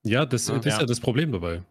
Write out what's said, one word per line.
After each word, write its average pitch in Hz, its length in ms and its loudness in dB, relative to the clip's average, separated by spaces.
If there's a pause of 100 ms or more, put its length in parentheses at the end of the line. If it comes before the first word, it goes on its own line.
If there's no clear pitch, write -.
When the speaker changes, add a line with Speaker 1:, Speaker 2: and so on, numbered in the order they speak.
Speaker 1:
Ja, 123 200 2
das, 123 240 -2
Speaker 2:
Ja. 113 80 0
Speaker 1:
das 120 100 -2
ist 120 80 2
Speaker 3:
Ja. 113 60 0
Speaker 1:
ja 131 60 2
das 120 140 -2
Problem 135 320 0
dabei. 85 380 -4